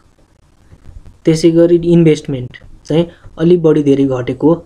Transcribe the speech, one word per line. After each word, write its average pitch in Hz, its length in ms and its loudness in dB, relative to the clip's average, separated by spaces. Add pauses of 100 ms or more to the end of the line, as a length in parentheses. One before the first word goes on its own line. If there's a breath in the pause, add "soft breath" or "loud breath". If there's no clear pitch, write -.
(1300)
त्यसै 160 260 2
गरी 170 240 2
इन्भेस्टमेन्ट 160 800 -2 (280)
चाहिँ 170 220 -2 (300 loud breath)
अलि 175 200 2
बढी 156 260 0
धेरै 139 200 0
घटेको 127 500 -2 (120)